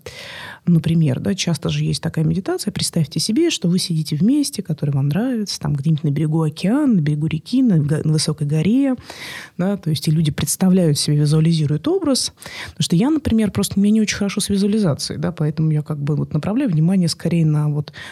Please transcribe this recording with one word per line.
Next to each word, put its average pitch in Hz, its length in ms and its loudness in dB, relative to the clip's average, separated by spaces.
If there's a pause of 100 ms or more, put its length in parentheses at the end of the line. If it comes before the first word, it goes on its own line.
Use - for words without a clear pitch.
(680)
Например, 165 540 2
да, 202 140 -2
часто 170 340 -2
же 151 160 -2
есть 156 180 -2
такая 160 220 -2
медитация, 196 480 -2
представьте - 480 -2
себе, 311 300 2
что - 180 -2
вы 180 100 2
сидите 156 380 -2
в 143 60 0
месте, 269 400 0
которое 147 300 -4
вам 139 160 0
нравится, 214 520 -2
там 147 140 -2
где-нибудь 147 300 0
на 151 60 2
берегу 156 320 0
океана, 220 520 2
на 180 60 4
берегу 147 280 0
реки, 196 340 0
на 208 160 4
го-, 151 260 0
на 156 120 2
высокой 151 300 -2
горе, 208 480 2 (640)
да, 196 180 0
то 185 140 -4
есть 156 180 -2
и - 20 2
люди 156 220 2
представляют 175 640 2
себе, 147 200 0
визуализируют 156 680 2
образ. 320 460 0 (380)
Потому - 140 -4
что - 120 2
я, 233 140 4
например, 220 400 2
просто, - 280 -2
у 196 40 4
меня 208 100 4
не 220 80 4
очень 208 160 0
хорошо 202 240 -2
с - 80 -4
визуализацией, 202 720 0
да, 175 120 -2
поэтому 156 380 0
я 151 120 0
как 147 160 -6
бы 143 180 -2
вот 143 160 -4
направляю 208 380 -2
внимание 170 380 2
скорее 165 380 -2
на 151 220 0
вот 147 240 -4 (200)